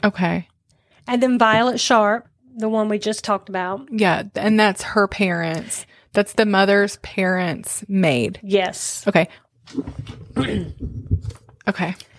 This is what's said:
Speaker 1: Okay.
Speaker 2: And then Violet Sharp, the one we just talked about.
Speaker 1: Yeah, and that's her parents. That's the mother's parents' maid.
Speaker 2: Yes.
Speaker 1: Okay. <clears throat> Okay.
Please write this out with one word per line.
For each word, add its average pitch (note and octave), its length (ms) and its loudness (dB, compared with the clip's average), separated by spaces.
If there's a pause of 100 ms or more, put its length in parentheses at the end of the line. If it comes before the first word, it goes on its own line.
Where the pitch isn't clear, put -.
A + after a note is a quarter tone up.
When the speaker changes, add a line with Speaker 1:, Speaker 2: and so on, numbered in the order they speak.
Speaker 1:
Okay. F3 440 0 (600)
Speaker 2:
And B3 140 0
then B3+ 160 2
Violet A3+ 420 4
Sharp, A3 480 2 (280)
the A3 140 -2
one A3 200 0
we G#3 100 0
just G#3+ 240 -6
talked G3+ 260 -2
about. F#3+ 420 -6
Speaker 1:
Yeah, G#3 320 2 (120)
and G#3+ 240 2
that's G#3 240 4
her G3+ 240 2
parents. E3+ 800 -4 (280)
That's G3+ 200 0
the A3 120 2
mother's G3+ 520 4
parents' F#3 920 -4
maid. D#3+ 540 2
Speaker 2:
Yes. F#3+ 640 -2
Speaker 1:
Okay. E3+ 200 2 (480)
<clears throat> - 920 -6 (1000)
Okay. F3+ 280 -2 (240)